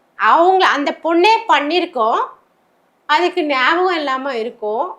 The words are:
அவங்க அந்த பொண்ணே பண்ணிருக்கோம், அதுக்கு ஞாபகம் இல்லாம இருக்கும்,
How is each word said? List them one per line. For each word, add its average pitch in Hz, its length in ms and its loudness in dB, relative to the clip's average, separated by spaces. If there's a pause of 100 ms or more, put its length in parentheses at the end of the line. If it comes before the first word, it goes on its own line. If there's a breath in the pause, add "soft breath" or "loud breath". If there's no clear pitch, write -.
(140)
அவங்க 339 520 4
அந்த 277 380 -2
பொண்ணே 349 280 2 (160)
பண்ணிருக்கோம், 294 720 0 (840)
அதுக்கு 349 380 0
ஞாபகம் 311 500 0
இல்லாம 269 420 -6
இருக்கும், 226 640 -6